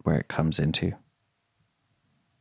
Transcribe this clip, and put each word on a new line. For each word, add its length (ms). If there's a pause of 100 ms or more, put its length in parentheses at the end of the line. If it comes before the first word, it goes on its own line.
where 140
it 100
comes 320
into. 320 (1500)